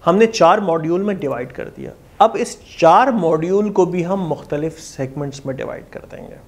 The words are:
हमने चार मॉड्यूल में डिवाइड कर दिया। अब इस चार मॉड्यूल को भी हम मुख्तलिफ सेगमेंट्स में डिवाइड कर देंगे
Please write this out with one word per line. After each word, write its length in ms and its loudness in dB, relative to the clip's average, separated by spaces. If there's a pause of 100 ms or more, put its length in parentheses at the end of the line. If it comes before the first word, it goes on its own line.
हमने 200 4
चार 340 4
मॉड्यूल 420 -2
में 180 -4
डिवाइड 320 -6
कर 120 -12
दिया। 280 -14 (300)
अब 160 2
इस 200 -6 (220)
चार 320 6
मॉड्यूल 580 0
को 160 2
भी 180 -4
हम 160 -4
मुख्तलिफ 580 -6
सेगमेंट्स 680 -10
में 120 -8
डिवाइड 320 -12
कर 100 -16
देंगे 360 -20 (120)